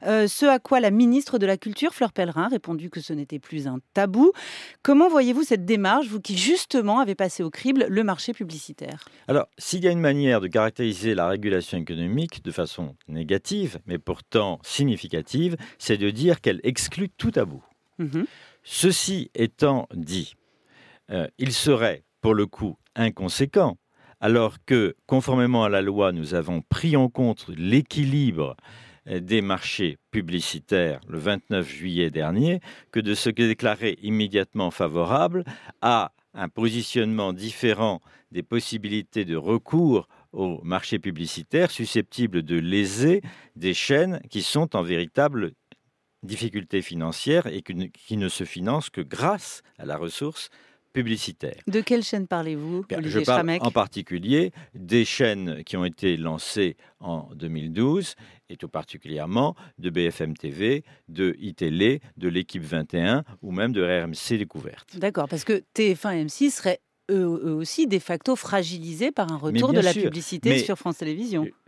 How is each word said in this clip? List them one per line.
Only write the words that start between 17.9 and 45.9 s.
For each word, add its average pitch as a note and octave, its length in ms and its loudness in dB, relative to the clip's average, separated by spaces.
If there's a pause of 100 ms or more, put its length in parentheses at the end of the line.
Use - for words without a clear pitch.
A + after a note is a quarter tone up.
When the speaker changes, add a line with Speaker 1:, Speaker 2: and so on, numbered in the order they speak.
Speaker 1:
Mhm. D#3+ 260 -2 (400)
Speaker 2:
Ceci - 720 0
étant C3 580 2
dit, E2+ 420 -6 (760)
euh, F2 160 -2 (100)
il C3 140 -2
serait, A2+ 540 2 (160)
pour A2 120 4
le G#2 120 4
coup, G2 320 -8 (180)
inconséquent, A2+ 840 2 (440)
alors A2 340 4 (100)
que, A2 300 4 (100)
conformément B2+ 600 4
à G2+ 40 2
la G2 120 2
loi, G2 320 2
nous D#2+ 200 -4
avons E2+ 280 0
pris - 340 0
en C3 140 6
compte A#2+ 400 0
l'équilibre, A2+ 1080 0 (520)
euh, F#2 120 -4
des G2+ 220 2
marchés F#2 560 -2 (140)
publicitaires E2+ 1000 -2
le E2 100 -8
vingt-neuf F#2 500 -2
juillet E2+ 400 -2
dernier, G2 520 0 (320)
que A2+ 80 0
de G#2 140 0
se - 140 -2
déclarer A2 720 0
immédiatement G2+ 720 -2
favorable A#2 720 0 (380)
à A2+ 320 2 (200)
un F#2+ 140 -8
positionnement A2 840 -2
différent G#2+ 680 -2 (320)
des F2 120 -8
possibilités G#2+ 840 -4
de E2 100 -4
recours A2+ 720 2 (240)
au F2 320 -4
marché F2+ 360 -4
publicitaire E2+ 680 -2
susceptibles G#2+ 760 -2
de E2+ 140 -2
léser G2+ 640 2 (340)
des F#2 160 -2
chaînes E3 560 0
qui G#2 120 -4
sont D#3 320 -2
en F2+ 100 0
véritable F2+ 680 -2 (720)